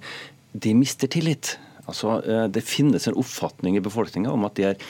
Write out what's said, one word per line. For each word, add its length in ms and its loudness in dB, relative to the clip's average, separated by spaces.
de 220 0
mister 320 2
tillit. 500 0
Altså, 380 -2
eh, 220 2
det 180 -2
finnes 400 4
en 80 0
oppfatning 640 -2
i 20 2
befolkningen 520 -2
om 140 0
at 100 -6
de 80 0
er 120 2